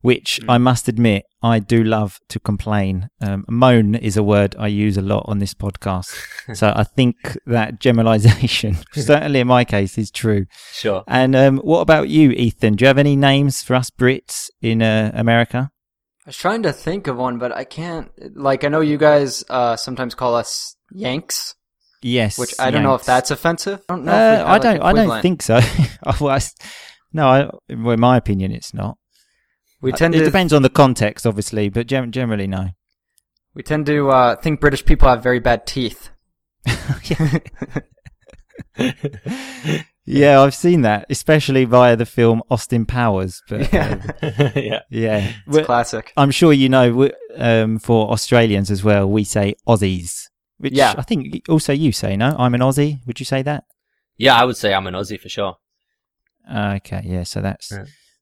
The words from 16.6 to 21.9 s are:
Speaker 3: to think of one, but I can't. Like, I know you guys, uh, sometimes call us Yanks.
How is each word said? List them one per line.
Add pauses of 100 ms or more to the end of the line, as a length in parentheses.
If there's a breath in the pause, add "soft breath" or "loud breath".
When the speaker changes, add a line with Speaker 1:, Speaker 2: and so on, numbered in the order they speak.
Speaker 3:
to
think
of
one,
but
I
can't. (260)
Like,
I
know
you
guys,
uh,
sometimes
call
us (160)
Yanks. (460)